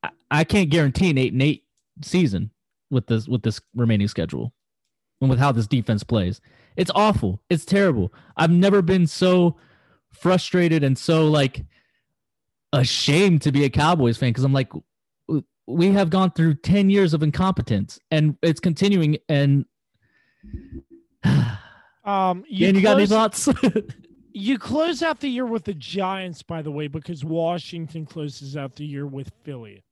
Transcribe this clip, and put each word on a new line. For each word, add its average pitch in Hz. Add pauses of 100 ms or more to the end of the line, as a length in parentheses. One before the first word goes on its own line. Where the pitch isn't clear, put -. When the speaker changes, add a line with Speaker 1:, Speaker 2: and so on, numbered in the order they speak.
Speaker 1:
I, 85 (200)
I 156
can't 185
guarantee 160
an 139
eight 131
and 131
eight 147 (380)
season 107 (400)
with 127
this, 113
with 123
this 107 (140)
remaining 110
schedule 76 (680)
and 135
with 127
how 139
this 113
defense 113
plays. 101 (360)
It's 180
awful. 190
It's 170
terrible. 165 (240)
I've 165
never 196
been 180
so 180 (540)
frustrated 170
and 135
so, 160
like, 143 (1080)
ashamed 147
to 147
be 143
a 127
Cowboys 143
fan 123
'cause 127
I'm 135
like, 135 (580)
w-, 156 (220)
we 170
have 196
gone 185
through 160
ten 190
years 196
of 156
incompetence 151 (120)
and 151
it's 165
continuing. 170 (100)
And 139 (1600)
<sighs> - (800)
Speaker 2:
Um, 190
you 190
Speaker 1:
Dan, 190
you 190
got 214
any 208
Speaker 2:
close, 220
Speaker 1:
thoughts? - (460)
<laughs> -
Speaker 2:
you 208
close 311
out 320
the 285
year 247
with 226
the 202
Giants, 185
by 165
the 151
way, 151
because 151
Washington 165
closes 143
out 139
the 147
year 143
with 135 (140)
Philly. 113